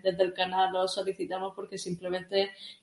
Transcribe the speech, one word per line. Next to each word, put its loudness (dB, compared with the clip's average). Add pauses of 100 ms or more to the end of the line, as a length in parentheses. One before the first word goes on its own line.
desde 4
el 0
canal 2
os 2
solicitamos, -4
porque -10
simplemente -2 (320)